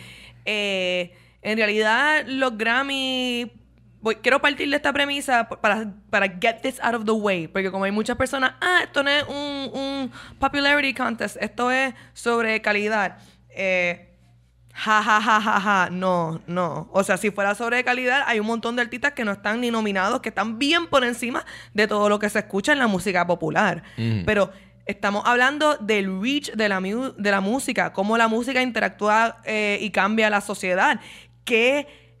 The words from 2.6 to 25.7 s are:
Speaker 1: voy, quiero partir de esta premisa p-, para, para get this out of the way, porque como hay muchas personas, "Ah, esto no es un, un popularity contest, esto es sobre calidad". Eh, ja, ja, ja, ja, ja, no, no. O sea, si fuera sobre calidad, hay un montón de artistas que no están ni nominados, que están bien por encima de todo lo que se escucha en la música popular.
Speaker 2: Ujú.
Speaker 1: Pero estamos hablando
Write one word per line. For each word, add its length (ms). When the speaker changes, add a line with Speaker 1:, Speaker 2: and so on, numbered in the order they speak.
Speaker 1:
voy, 140
quiero 260
partir 280
de 60
esta 180
premisa 560
p-, 80
para, 340
para 180
get 220
this 200
out 140
of 100
the 60
way, 360
porque 240
como 140
hay 60
muchas 260
personas, 440
"Ah, 220
esto 180
no 80
es 140
un, 120
un 380
popularity 540
contest, 480
esto 300
es 220
sobre 480
calidad". 560
Eh, 580
ja, 300
ja, 180
ja, 200
ja, 180
ja, 320
no, 560
no. 460
O 100
sea, 140
si 140
fuera 240
sobre 280
calidad, 440
hay 120
un 80
montón 280
de 80
artistas 300
que 120
no 60
están 300
ni 100
nominados, 500
que 80
están 300
bien 280
por 160
encima 400
de 140
todo 200
lo 120
que 100
se 100
escucha 320
en 80
la 80
música 400
popular. 540
Speaker 2:
Ujú. 280
Speaker 1:
Pero 260
estamos 400
hablando 520